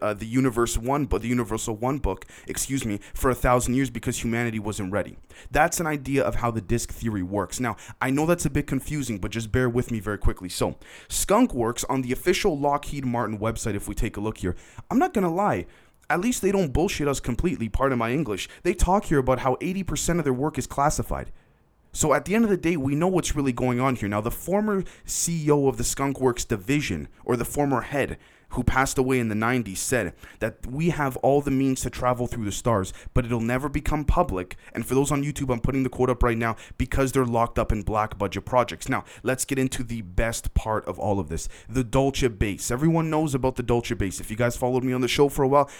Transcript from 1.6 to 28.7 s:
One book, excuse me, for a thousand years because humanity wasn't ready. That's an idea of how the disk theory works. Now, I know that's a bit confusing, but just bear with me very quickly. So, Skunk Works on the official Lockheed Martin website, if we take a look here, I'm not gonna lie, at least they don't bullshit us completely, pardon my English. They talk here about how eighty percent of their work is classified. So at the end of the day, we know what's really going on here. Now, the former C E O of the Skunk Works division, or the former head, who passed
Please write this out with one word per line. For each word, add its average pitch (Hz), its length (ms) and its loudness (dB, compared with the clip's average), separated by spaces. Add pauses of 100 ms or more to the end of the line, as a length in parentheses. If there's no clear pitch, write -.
One 127 220 -2
book, 98 260 -4 (200)
excuse 131 400 -4
me, 101 140 -2 (140)
for - 160 0
a 123 60 2
thousand 123 400 2
years 135 140 0
because 117 320 -6
humanity 117 380 -2
wasn't 101 320 -6
ready. 95 240 -2 (340)
That's 156 300 2
an 165 80 -2
idea 139 380 0
of 113 100 0
how 120 160 2
the 110 80 -2
disk 113 320 -2
theory 107 320 -2
works. 98 380 -2
Now, 117 160 -4 (240)
I 131 80 0
know 143 160 2
that's 170 200 2
a 151 40 2
bit 143 180 -2
confusing, 135 520 -4
but 104 120 -6
just 113 180 -4
bear 127 200 4
with 120 220 0
me 110 100 -2
very 101 160 -2
quickly. 92 320 0
So, 87 260 0 (320)
Skunk 226 460 4
Works 120 320 -2
on 135 160 0
the 123 100 -2
official 180 480 2
Lockheed 143 460 -2
Martin 117 340 0
website, 110 360 -2
if 101 120 -6
we 104 80 -6
take - 220 0
a - 20 -6
look 107 200 -4
here, - 180 -2 (340)
I'm 220 80 2
not 359 140 2
gonna 180 200 2
lie, 180 340 0 (420)
at 165 100 2
least 240 220 -2
they 196 100 2
don't 185 220 2
bullshit 151 340 0
us 139 140 0
completely, 120 480 -2
pardon 131 280 2
my 113 140 0
English. 127 380 -2 (140)
They 175 100 2
talk 190 320 2
here 151 140 2
about 127 200 2
how 131 220 2
eighty 175 220 -4
percent 170 360 0
of 147 60 0
their 135 80 4
work 139 260 -2
is - 80 -4
classified. 135 640 0 (600)
So - 200 4
at - 120 2
the 180 100 0
end 233 80 6
of 214 60 4
the 190 80 4
day, 160 180 2
we 139 180 0
know 156 140 2
what's 175 300 0
really 135 160 2
going 120 260 0
on 131 160 2
here. 104 140 -2
Now, 104 100 0
the 110 100 0
former 196 540 0 (220)
C 165 400 -4
E 147 40 4
O 147 180 6
of 131 100 2
the 131 80 -2
Skunk 135 340 -2
Works 127 240 2
division, 101 640 -2 (160)
or 123 140 0
the 117 80 -2
former 139 360 0
head, - 360 -2 (360)
who 127 100 -2
passed - 340 2